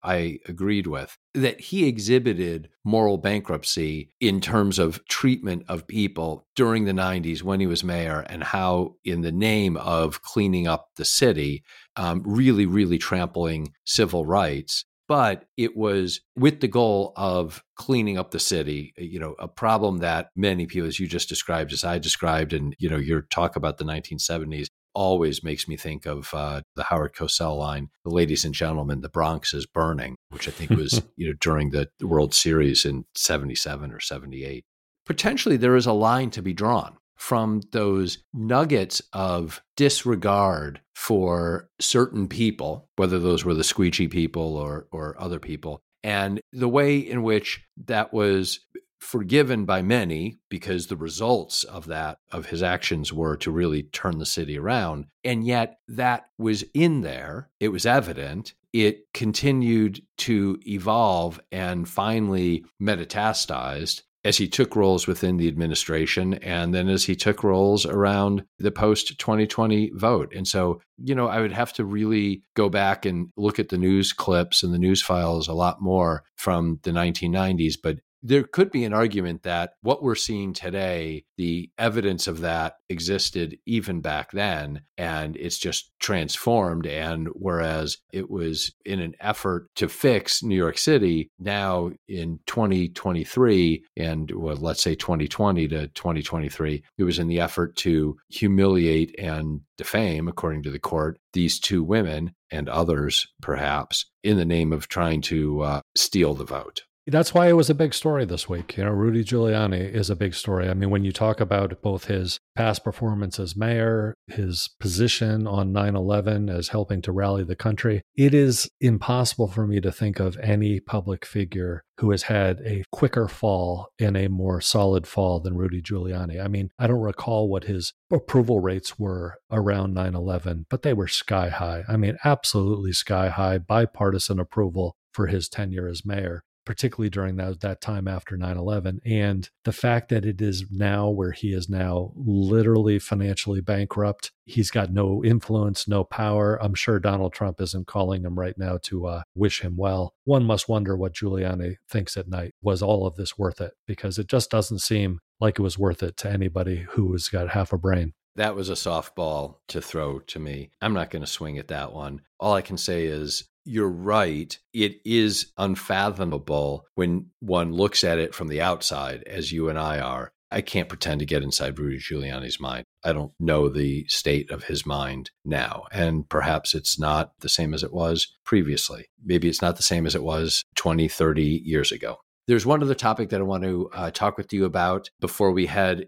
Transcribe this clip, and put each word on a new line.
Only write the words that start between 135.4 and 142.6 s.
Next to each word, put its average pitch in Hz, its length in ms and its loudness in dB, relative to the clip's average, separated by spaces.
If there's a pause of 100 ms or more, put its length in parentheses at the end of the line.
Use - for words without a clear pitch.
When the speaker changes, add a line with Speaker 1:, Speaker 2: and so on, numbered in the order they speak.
Speaker 2:
tenure 92 400 -4
as 87 160 -8
mayor, 95 380 -4 (240)
particularly 110 460 -2
during 95 240 -2
that, 92 260 -6
that 95 180 -4
time 98 280 -4
after 95 280 -6
nine 90 220 -4
eleven. 92 480 -2
And 101 420 0 (180)
the 113 60 0
fact 120 380 0
that 107 160 0
it 104 160 -2
is 95 300 -2
now 101 380 0
where 95 220 0
he 98 220 -4
is 90 160 -4
now 92 460 0
literally 107 800 4